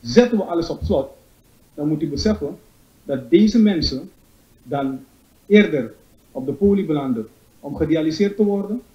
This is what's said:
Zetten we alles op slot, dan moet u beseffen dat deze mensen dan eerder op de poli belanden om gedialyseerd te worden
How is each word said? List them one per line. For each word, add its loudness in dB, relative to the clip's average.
Zetten 2
we -2
alles -4
op -8
slot, -2
dan -6
moet -2
u -4
beseffen -4
dat -8
deze 4
mensen 0
dan -6
eerder 4
op -10
de -4
poli 2
belanden -2
om -12
gedialyseerd 0
te 2
worden -2